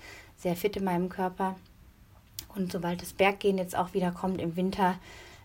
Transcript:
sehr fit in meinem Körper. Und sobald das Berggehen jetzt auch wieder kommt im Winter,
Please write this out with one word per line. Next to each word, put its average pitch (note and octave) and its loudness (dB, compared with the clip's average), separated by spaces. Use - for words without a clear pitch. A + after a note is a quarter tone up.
sehr F3 0
fit G#3 0
in G3 -2
meinem F3+ 2
Körper. F#3 -2
Und F#3 -2
sobald F3 -2
das - -12
Berggehen G3 4
jetzt F3+ -2
auch F3+ 0
wieder F3+ 2
kommt F#3 -2
im E3+ -2
Winter, F#3 2